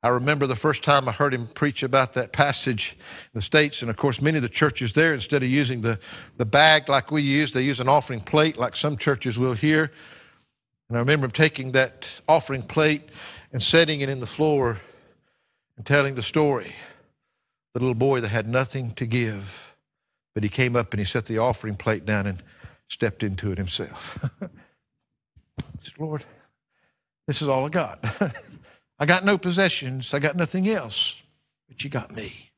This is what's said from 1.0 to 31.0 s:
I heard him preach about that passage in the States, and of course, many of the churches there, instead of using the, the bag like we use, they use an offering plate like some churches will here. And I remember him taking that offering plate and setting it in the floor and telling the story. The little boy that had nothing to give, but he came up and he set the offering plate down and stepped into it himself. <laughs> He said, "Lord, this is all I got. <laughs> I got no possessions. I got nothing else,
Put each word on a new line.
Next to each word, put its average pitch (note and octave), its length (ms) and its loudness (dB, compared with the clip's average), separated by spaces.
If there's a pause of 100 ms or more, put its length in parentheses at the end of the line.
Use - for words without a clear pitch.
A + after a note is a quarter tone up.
I A2+ 60 -4
heard C#3 200 0
him A#2 140 -6
preach - 360 -4
about C3 300 2
that A#2+ 200 -4
passage C3+ 640 0 (360)
in A2+ 60 -6
the - 20 -2
States, D3+ 400 2
and A#2+ 80 -6
of G#2+ 60 -4
course, C3 260 0
many D#3 160 2
of C3 60 0
the A#2+ 60 -2
churches B2+ 440 0
there, D#3+ 200 4
instead C3 280 -2
of B2+ 80 0
using B2+ 320 0
the, A2+ 180 -2 (360)
the A#2+ 100 0
bag D3+ 440 6
like C#3 200 2
we D3+ 120 0
use, C#3 320 2
they B2+ 80 0
use C3 180 0
an B2+ 80 0
offering C3 320 2
plate D3+ 380 2
like A#2 180 -2
some D3 220 -2
churches B2+ 420 -2
will B2+ 140 0
here. D#3 380 2 (1000)
And A#2 80 -2
I - 20 2
remember C#3 260 2
him A#2+ 60 -4
taking C#3 400 0
that - 560 0
offering C#3 340 2
plate D3+ 480 0 (440)
and A#2 100 -2
setting D#3+ 380 4
it C3+ 80 -2
in C3+ 100 -4
the A#2 80 -8
floor C3+ 540 2 (960)
and A2 100 -16
telling C#3 300 4
the A#2 80 -6
story. C#3 520 0 (1000)
The A#2+ 60 -4
little B2+ 160 0
boy C3 260 2
that A2 80 -4
had G#2+ 180 0
nothing B2+ 480 -2
to B2 100 -4
give, A2 680 -4 (600)
but G#2 100 -4
he G#2 60 0
came B2 260 0
up A#2 180 0
and G#2 60 -4
he G2+ 60 -2
set A2+ 200 -4
the A2 120 -4
offering A2+ 380 -2
plate F#2 300 -2
down G#2 220 0
and F2+ 160 -6 (440)
stepped - 360 -4
into G2 280 -4
it F2 60 -4
himself. - 680 -8 (160)
<laughs> F#3 80 -10 (1300)
He - 60 -20
said, - 140 -20
"Lord, D3+ 260 -6 (1000)
this D3 140 -2
is D3 60 0
all C3+ 180 2
I D3+ 40 -6
got. C#3+ 340 -4 (160)
<laughs> - 800 -8
I D3 60 0
got F3+ 180 4
no G3 140 4
possessions. E3 760 -2
I C#3 60 0
got D3 160 0
nothing F#3 320 0
else, D3 540 -4 (460)